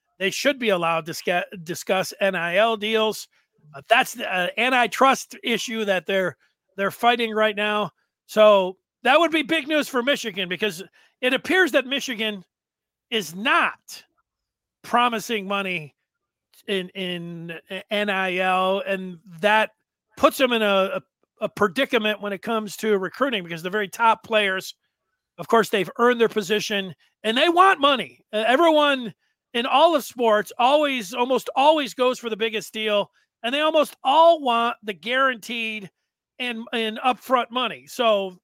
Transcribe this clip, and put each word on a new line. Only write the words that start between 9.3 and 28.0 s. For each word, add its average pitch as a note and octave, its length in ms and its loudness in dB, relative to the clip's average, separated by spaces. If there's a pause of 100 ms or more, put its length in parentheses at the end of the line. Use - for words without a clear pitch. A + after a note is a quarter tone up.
be D#4+ 100 2
big D4 260 -2
news D4+ 200 0
for B3 160 -4
Michigan G#3 440 -4
because F3+ 360 -6 (380)
it B3+ 120 0
appears E4+ 380 2
that C4 160 0
Michigan A3 560 -6 (680)
is F3+ 240 -4
not A#3+ 720 -2 (800)
promising A3+ 640 -2
money F#3 480 -6 (720)
in, F#3 220 -4
in E3+ 640 -10 (360)
N G#3 200 -2
I F#3+ 280 -2
L, F#3 480 0
and F#3 320 -6 (220)
that G#3+ 320 2 (460)
puts D#4 200 4
them B3 160 2
in A3+ 80 2
a, G3 400 0 (400)
a, A3 40 -2
a F#3+ 40 -6
predicament G#3+ 720 0
when G3+ 120 -6
it F#3+ 100 -12
comes G#3+ 340 -4
to G#3+ 220 0
recruiting G3+ 440 -4
because E3 200 -10
the F3+ 80 -6
very G3+ 160 -4
top - 360 0
players, G3 520 -2 (600)
of E3 100 -14
course, A3+ 220 4
they've F#3+ 280 0
earned A#3+ 240 2
their A3 80 4
position G3 640 -4 (300)
and A3 120 -2
they D4+ 140 4
want F4 300 6
money. B3 400 0 (120)